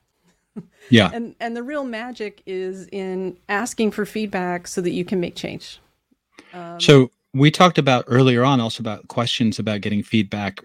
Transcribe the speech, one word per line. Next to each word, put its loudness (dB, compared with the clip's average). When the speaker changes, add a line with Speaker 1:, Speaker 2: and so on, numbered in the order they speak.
Speaker 1:
Yeah. 6
Speaker 2:
And, -10
and -8
the -8
real -8
magic -10
is -8
in -6
asking -2
for -4
feedback -6
so -6
that -2
you -4
can -2
make -6
change. -12
Um, -14
Speaker 1:
So 8
we 6
talked 4
about 2
earlier 4
on 4
also -4
about -10
questions -2
about -4
getting -2
feedback. -2